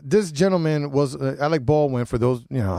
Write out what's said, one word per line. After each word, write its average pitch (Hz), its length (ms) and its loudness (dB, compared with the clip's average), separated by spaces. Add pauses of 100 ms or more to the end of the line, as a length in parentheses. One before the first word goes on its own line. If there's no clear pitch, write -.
this 170 280 0
gentleman 156 600 0
was, 139 240 0
uh, 135 240 -4
Alec 147 260 0
Baldwin, 139 400 2
for 127 120 -4
those, 120 320 0
you 135 80 -4
know, 98 160 0
I 87 60 -2